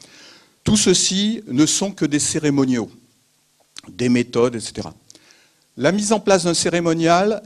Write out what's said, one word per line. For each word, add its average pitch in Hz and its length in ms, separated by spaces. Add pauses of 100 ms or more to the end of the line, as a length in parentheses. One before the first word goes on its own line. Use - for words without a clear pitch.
(640)
Tout 214 120
ceci 202 680
ne 135 180
sont 196 280
que - 120
des 147 140
cérémoniaux, 139 720 (1000)
des 123 220
méthodes, 120 440
et 110 60
cetera. 104 320 (880)
La 143 140
mise 208 200
en 208 80
place 190 240
d'un 175 80
cérémonial 170 920